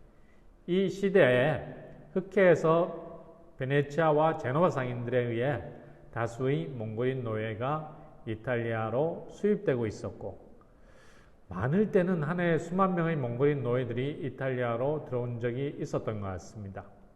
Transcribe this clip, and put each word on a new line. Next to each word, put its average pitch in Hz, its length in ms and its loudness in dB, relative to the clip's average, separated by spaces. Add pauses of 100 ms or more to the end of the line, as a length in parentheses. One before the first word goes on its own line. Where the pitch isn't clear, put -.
(680)
이 185 220 2
시대에 147 760 4 (480)
흑해에서 180 1120 2 (320)
베네치아와 151 800 2
제노바 156 320 2
상인들에 123 480 -2
의해 120 460 0 (480)
다수의 131 560 -2
몽골인 123 560 -4
노예가 113 760 -4 (300)
이탈리아로 117 1040 -2
수입되고 151 560 0
있었고, - 680 -10 (960)
많을 135 420 0
때는 180 300 2
한 170 180 -2
해에 170 200 2
수만 185 340 2
명의 165 220 0
몽골인 135 480 2
노예들이 123 580 -2
이탈리아로 131 840 -2
들어온 120 340 -4
적이 123 400 -2
있었던 123 420 -4
것 98 60 -6
같습니다. 98 580 -10 (300)